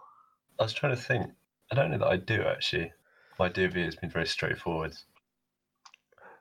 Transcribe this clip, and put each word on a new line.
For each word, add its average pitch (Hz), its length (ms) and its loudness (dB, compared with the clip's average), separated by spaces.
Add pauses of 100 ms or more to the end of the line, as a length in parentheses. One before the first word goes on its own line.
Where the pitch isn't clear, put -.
(600)
I - 40 4
was 113 100 -2
trying 135 220 0
to 123 60 -4
think. - 300 -2 (400)
I 110 40 0
don't 151 160 4
know 131 80 0
that - 80 2
I 92 100 4
do, 104 260 0
actually. - 480 -2 (460)
My 90 120 2
D 92 180 2
V 87 160 0
has 78 120 -4
been 85 140 -8
very 82 180 0
straightforward. 80 640 -2 (1500)